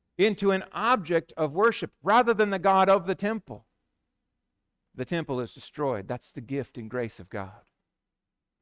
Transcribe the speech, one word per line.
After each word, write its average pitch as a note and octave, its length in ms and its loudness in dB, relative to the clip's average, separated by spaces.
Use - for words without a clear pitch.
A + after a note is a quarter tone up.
into G3 320 2
an F#3+ 220 0
object F3 640 -2
of D3+ 160 -2
worship G#3 400 0
rather A3+ 320 4
than G3+ 160 2
the F#3+ 80 -2
God F#3+ 300 4
of F#3+ 180 4
the G#3 80 -2
temple. G3+ 500 -6
The B2+ 100 -8
temple C#3+ 360 -4
is A#2 140 -8
destroyed. B2+ 520 -6
That's - 240 -8
the C#3+ 100 -14
gift B2+ 360 -8
and A2 140 -12
grace A#2+ 280 -6
of G2 120 -18
God. G2 320 -10